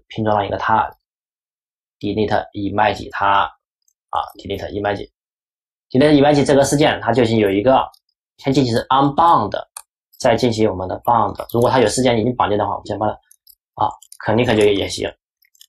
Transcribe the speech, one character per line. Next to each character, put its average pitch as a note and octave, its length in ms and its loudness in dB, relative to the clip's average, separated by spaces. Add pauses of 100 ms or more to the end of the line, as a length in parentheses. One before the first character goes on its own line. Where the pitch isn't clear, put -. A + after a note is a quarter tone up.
拼 - 140 -8
装 G#2+ 140 0
了 G#2 100 -2
一 - 40 -8
个 A2 80 -6
它， - 360 -2 (1040)
delete G#2 540 -2
image G2+ 600 -4
它， G2 320 0 (680)
啊， - 100 -4 (160)
delete - 320 -10
image，delete - 1500 -2
image C#3 240 4
这 C#3 100 2
个 C#3 80 4
事 C3+ 140 0
件 C#3 240 0
它 - 100 -4
就 A#2 120 2
已 A2+ 40 4
经 A2+ 120 2
有 G#2 120 2
一 G2 120 4
个， B2 200 4 (540)
先 - 160 -4
进 C3+ 140 2
行 A2+ 80 -2
是 A#2 140 -2
unbound， C#3+ 640 2 (680)
再 A#2+ 180 2
进 A#2 160 2
行 A2 160 2
我 F#2+ 60 -2
们 F#2 120 -8
的 G2 140 -8
bound。 G#2+ 340 0 (200)
如 A#2 80 2
果 A#2+ 80 2
它 C3 100 2
有 A2 80 2
事 B2+ 140 -2
件 A#2+ 160 0
已 G#2+ 60 -2
经 A#2+ 120 -4
绑 F#2 140 -2
定 G#2 80 -2
的 G#2 80 -2
话， G2 80 -6
我 - 40 -12
们 - 80 -18
先 G#2 120 -8
把 G#2 80 -2
它， G#2+ 60 -4 (680)
啊， G#2+ 60 -2 (380)
click A2+ 280 0
就 G#2+ 80 2
也 G2 240 0
行， - 240 -8 (580)